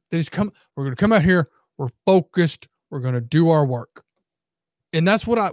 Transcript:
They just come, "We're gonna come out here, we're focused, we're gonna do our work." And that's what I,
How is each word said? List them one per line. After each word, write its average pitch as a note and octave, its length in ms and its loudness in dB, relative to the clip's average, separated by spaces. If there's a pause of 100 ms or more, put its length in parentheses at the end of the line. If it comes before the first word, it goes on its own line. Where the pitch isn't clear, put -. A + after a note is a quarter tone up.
(120)
They E3 80 -4
just D#3 120 -6
come, G3+ 220 -6 (220)
"We're C#3 100 -8
gonna C3 100 -6
come G#3 160 0
out G3+ 120 4
here, F3 260 2 (280)
we're C3 120 -8 (160)
focused, F3+ 600 0 (240)
we're D3 80 -10
gonna B2 220 -4
do D3+ 280 2
our D#3 160 2
work." B2 400 -8 (880)
And E3 140 0
that's G#3 180 0
what A3+ 140 -2
I, G3 140 -2